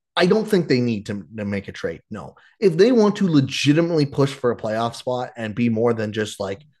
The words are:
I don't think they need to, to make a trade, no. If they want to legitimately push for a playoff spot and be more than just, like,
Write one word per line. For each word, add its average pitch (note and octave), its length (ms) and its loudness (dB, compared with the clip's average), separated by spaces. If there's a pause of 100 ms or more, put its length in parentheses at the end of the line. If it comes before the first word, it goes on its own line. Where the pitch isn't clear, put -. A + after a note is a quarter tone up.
(160)
I E3+ 80 2
don't G#3+ 240 2
think F#3 200 2
they B2+ 120 2
need A2+ 260 -2
to, G2+ 160 -8 (140)
to G#2+ 80 -6
make G2+ 240 -6
a - 40 -12
trade, E2+ 280 -8 (100)
no. E2 240 -14 (240)
If F3 200 2
they A3+ 120 6
want G#3 260 4
to G3 120 2
legitimately D3 800 2
push C#3 260 0
for - 180 -2
a A2 60 -2
playoff A2+ 380 -4
spot B2 420 -6
and A2 180 -8
be A#2+ 140 2
more A#2 240 2
than G#2+ 220 -4
just, G#2+ 260 -6
like, G2 220 -8 (180)